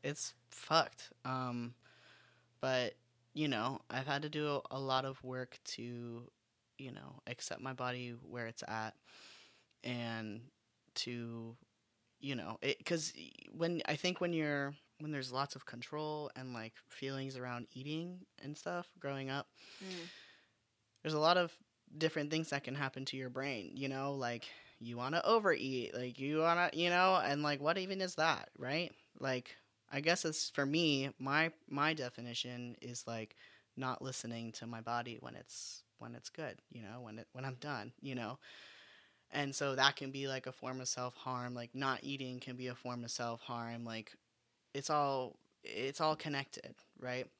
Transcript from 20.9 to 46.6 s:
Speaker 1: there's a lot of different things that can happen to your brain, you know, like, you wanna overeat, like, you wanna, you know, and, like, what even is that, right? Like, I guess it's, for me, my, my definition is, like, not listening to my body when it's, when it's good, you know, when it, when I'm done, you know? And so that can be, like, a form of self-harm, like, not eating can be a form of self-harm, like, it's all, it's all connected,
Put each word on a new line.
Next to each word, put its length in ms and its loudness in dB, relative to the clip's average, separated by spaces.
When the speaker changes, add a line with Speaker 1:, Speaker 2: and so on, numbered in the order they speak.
Speaker 1:
there's 100 0
a 60 4
lot 180 8
of 160 2
different 340 2
things 180 2
that 140 0
can 120 -4
happen 300 -2
to 120 -4
your 120 -4
brain, 460 -2
you 120 -2
know, 260 0
like, 340 -2
you 180 -6
wanna 280 2
overeat, 680 4
like, 240 -4
you 200 2
wanna, 340 6
you 160 4
know, 340 8
and, 200 4
like, 180 2
what 160 4
even 240 -2
is 140 -2
that, 420 4
right? 360 -2
Like, 360 -2
I 120 0
guess 240 4
it's, 240 2
for 160 2
me, 540 4
my, 320 4
my 240 4
definition 880 -4
is, 260 -6
like, 280 -4
not 240 -2
listening 520 -4
to 140 -8
my 140 -8
body 400 -2
when 140 -10
it's, 480 -10
when 160 -10
it's 140 -12
good, 300 -8
you 100 -12
know, 200 -10
when 180 -10
it, 140 -14
when 120 -6
I'm 100 -2
done, 460 -6
you 140 -6
know? 240 -4
And 240 0
so 200 2
that 200 8
can 160 -4
be, 160 -2
like, 200 -2
a 40 -4
form 300 -4
of 60 -2
self-harm, 680 -2
like, 200 -8
not 280 2
eating 360 -4
can 180 -6
be 100 -4
a 80 -4
form 280 -4
of 80 -4
self-harm, 760 -4
like, 280 -6
it's 160 -2
all, 500 4
it's 380 -2
all 140 6
connected, 600 -4